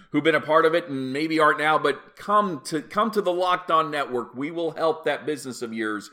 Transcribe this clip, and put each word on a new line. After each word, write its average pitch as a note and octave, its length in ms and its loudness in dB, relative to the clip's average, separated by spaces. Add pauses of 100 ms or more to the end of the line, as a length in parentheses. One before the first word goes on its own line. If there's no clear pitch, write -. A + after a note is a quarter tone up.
(120)
who've D3 120 0
been D#3+ 100 4
a D3 60 2
part D#3 240 4
of D#3+ 100 4
it E3+ 140 0
and C3 240 -6
maybe D#3 260 -2
aren't D3+ 200 6
now, D3+ 200 2
but C#3+ 380 -2
come G3+ 480 0
to, D#3+ 160 -4
come G#3+ 300 -2
to G#3 100 0
the F3+ 140 0
Locked F3+ 360 0
On D#3+ 200 2
Network. B2 440 -4
We C#3 160 -6
will E3 200 -4
help D#3 340 0
that C#3 220 -2
business C3 340 -6
of A2+ 140 -8
yours G#2+ 380 -4